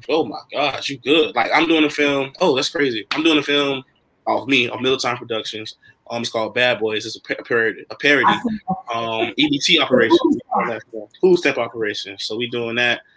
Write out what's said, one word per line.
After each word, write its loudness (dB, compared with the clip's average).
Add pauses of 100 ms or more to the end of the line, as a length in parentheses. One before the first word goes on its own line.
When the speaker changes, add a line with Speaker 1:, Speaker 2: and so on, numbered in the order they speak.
Speaker 1:
oh 0
my -6 (140)
gosh, -2
you -8
good. 2
Like, 0
I'm 4
doing 4
a 2
film. 0
Oh, 4
that's 0
crazy. -2
I'm -2
doing 4
a 0
film 0 (420)
off 0
me, 2
off -8
Middle 2
Time -2
Productions. -8 (340)
Um, -4
it's -4
called -2
Bad 2
Boys. -2
It's -8
a -18
pa-, -8
parody, 0
a -10
parody. 4
Speaker 2:
I 2
see. -4 (340)
Speaker 1:
Um, -4
E 2
B 0
T 4
operation. 4
Speaker 2:
Food 2 (480)
stamp. -14 (100)
Speaker 1:
Food 6
stamp 0
operation. -6
So -6
we -4
doing -4
that. 0 (160)